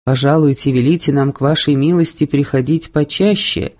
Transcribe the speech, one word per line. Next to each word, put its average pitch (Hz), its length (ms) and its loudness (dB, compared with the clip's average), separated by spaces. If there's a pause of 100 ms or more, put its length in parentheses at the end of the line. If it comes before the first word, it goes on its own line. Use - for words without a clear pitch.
Пожалуйте, 139 680 2
велите 139 400 0
нам 139 200 0
к - 100 -8
вашей 147 320 0
милости 160 520 0
приходить 139 640 -2
почаще. - 880 -2